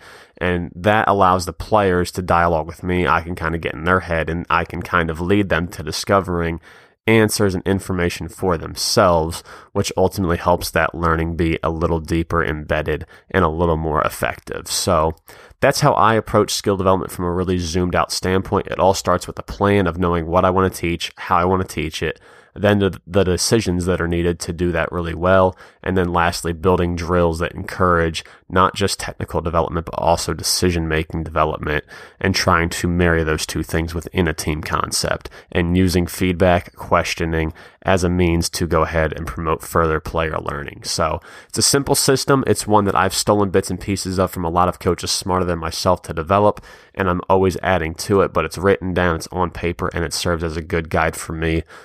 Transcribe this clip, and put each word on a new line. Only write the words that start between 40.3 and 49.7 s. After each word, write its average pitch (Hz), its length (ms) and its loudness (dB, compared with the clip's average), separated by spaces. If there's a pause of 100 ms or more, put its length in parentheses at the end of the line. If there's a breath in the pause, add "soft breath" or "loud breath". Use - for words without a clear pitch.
learning. - 460 -10
So 82 360 -2 (280 loud breath)
it's - 100 -12
a 117 40 0
simple 143 340 2
system. 135 500 2
It's - 220 2
one 104 160 6
that 98 100 0
I've 90 200 2
stolen 104 360 2
bits 95 180 2
and 90 120 -6
pieces 95 380 -4
of 95 120 2
from 90 140 -6
a 85 60 -2
lot 90 180 2
of 87 100 -4
coaches 90 320 -2
smarter 92 340 -2
than 87 140 -2
myself 82 440 -2
to 87 120 -10
develop, 98 500 0 (300 loud breath)
and 95 160 0
I'm 90 180 0
always 95 360 4
adding 82 300 0
to 98 260 2
it, 85 120 2
but 82 120 0
it's 78 120 -8
written 92 380 0
down, 87 220 2
it's - 160 -10
on 87 180 0
paper, 87 420 -4